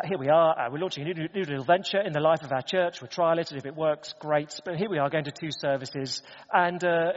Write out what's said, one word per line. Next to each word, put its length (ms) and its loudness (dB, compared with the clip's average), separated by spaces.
here 100 -2
we 120 0
are. 280 6
Uh, 140 -4
we're 80 -6
launching 260 -6
a 80 -4
new, 220 -4
new 80 -2
little 220 -4
venture 340 2
in 140 -2
the 80 0
life 200 4
of 120 -6
our 80 0
church. 400 -2
We'll 80 -12
trial 280 2
it, 140 -2
and 80 -8
if 60 -8
it 100 -10
works, 420 -2
great. 460 -2
But 140 -4
here 120 -2
we 80 -2
are 120 2
going 160 0
to 60 -6
two 200 -8
services. 720 -4
And, 280 2
uh, 360 4